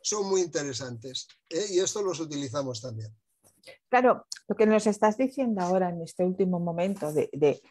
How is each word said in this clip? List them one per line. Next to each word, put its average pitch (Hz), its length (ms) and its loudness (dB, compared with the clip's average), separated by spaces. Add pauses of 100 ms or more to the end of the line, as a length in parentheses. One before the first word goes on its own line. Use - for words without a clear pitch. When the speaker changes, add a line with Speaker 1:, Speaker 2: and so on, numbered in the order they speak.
Speaker 1:
son 202 240 -2
muy 190 160 2
interesantes, 135 840 -6 (220)
¿eh? 170 220 -2
Y 180 80 2
estos 190 240 0
los 170 180 -2
utilizamos 143 640 -6
también. 110 340 -12 (720)
Speaker 2:
Claro, 247 380 4 (220)
lo 208 80 -2
que 214 100 6
nos 214 200 4
estás 214 300 2
diciendo 254 460 -2
ahora 180 260 2
en 170 140 -6
este 180 220 -2
último 185 360 0
momento 170 520 -2
de, 151 200 0
de, 143 380 2